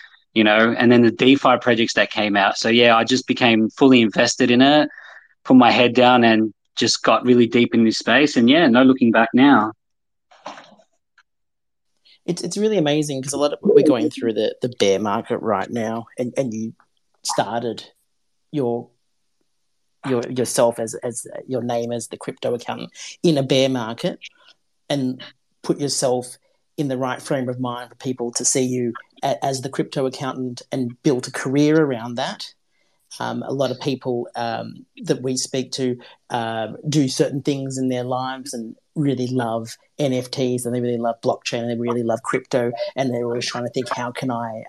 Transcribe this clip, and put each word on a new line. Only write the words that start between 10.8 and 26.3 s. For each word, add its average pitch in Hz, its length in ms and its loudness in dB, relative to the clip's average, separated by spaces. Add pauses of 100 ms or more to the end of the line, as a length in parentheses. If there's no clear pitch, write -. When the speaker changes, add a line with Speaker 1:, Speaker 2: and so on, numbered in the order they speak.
Speaker 2:
It's, 175 180 -4
it's 175 140 -6
really 208 220 2
amazing 147 420 0
'cause 135 140 -8
a - 20 -4
lot 147 160 0
of, - 80 -10
we're - 260 6
going 110 220 2
through 117 240 -4
the, 107 300 -2
the 123 160 -4
bear 98 200 4
market 107 400 -4
right 101 300 -2
now, 113 380 -6 (100)
and, 120 220 -6
and 117 160 -4
you 110 180 -8 (500)
started 113 640 -6 (640)
your, 120 380 -4 (1200)
your, 123 200 0
yourself 123 500 0
as, 117 180 -8
as - 300 -10 (200)
your 123 160 -6
name 120 280 -4
as 117 180 -8
the - 80 -12
crypto 123 380 -6
accountant 120 380 -10 (300)
in 160 160 2
a 135 40 0
bear 135 260 2
market 120 520 -4 (680)
and 131 320 -4 (420)
put - 180 -2
yourself 127 580 -4 (380)